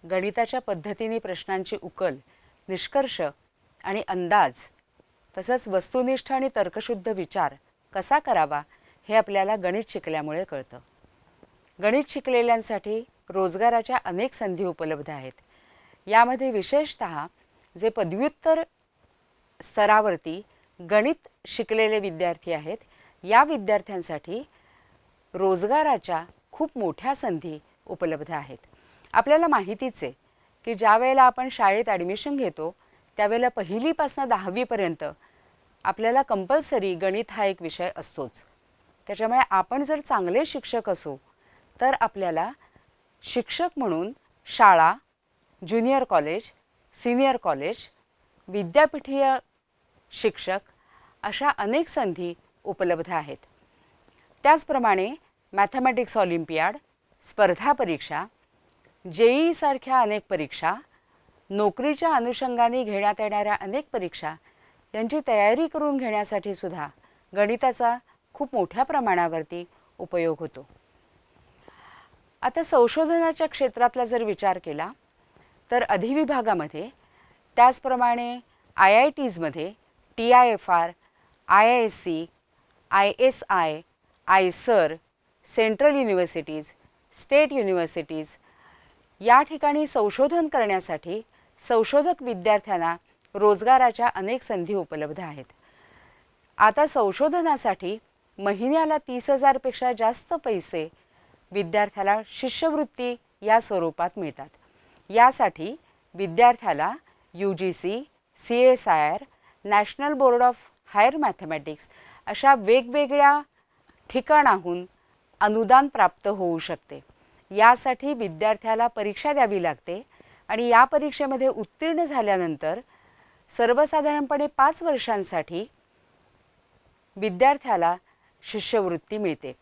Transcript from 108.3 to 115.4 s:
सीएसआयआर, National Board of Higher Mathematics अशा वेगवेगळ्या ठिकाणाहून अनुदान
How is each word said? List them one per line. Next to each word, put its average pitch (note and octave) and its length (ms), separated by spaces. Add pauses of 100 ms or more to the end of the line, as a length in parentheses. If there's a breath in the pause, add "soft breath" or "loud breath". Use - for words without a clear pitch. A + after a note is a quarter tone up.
सीएसआयआर, A3 760 (420 soft breath)
National G#3 480
Board B3+ 280
of B3 140 (400)
Higher A#3+ 220
Mathematics D#3+ 720 (380 soft breath)
अशा C4+ 300
वेगवेगळ्या C4+ 840 (680)
ठिकाणाहून F#3+ 760 (540)
अनुदान A3 480